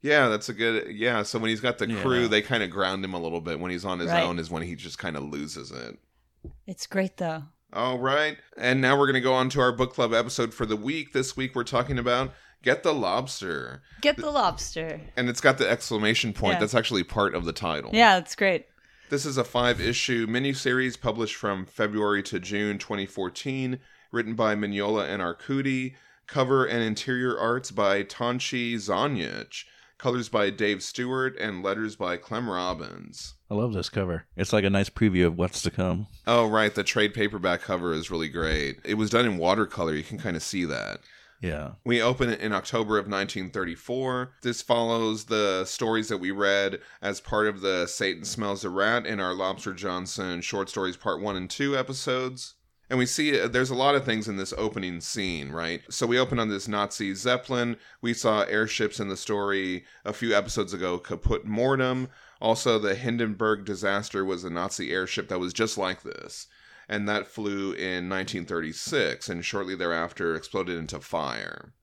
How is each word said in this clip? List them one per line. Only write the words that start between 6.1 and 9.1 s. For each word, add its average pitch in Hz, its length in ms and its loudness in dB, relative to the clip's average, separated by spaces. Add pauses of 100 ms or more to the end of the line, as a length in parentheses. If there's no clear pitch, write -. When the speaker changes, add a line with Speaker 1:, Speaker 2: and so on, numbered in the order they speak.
Speaker 3:
It's - 200 -12
great, 190 300 -4
though. 160 280 -6 (280)
Speaker 1:
All 127 260 -2
right, 147 380 2 (200)
and 127 240 4
now 131 160 6
we're 139 120 6
gonna 131 120 4